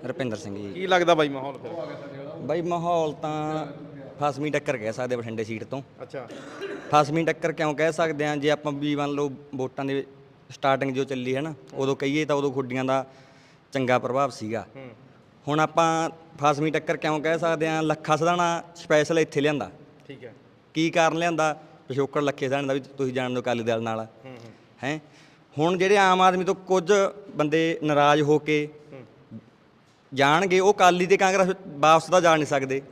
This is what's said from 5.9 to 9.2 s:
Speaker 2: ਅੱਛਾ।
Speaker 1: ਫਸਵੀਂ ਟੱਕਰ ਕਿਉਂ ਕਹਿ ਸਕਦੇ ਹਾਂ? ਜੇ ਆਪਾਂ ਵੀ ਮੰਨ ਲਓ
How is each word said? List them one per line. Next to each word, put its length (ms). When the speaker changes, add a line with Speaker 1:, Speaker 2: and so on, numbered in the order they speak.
Speaker 2:
ਅੱਛਾ। 260
Speaker 1:
ਫਸਵੀਂ 320
ਟੱਕਰ 260
ਕਿਉਂ 220
ਕਹਿ 180
ਸਕਦੇ 340
ਹਾਂ? 100
ਜੇ 140
ਆਪਾਂ 220
ਵੀ 240
ਮੰਨ 140
ਲਓ 200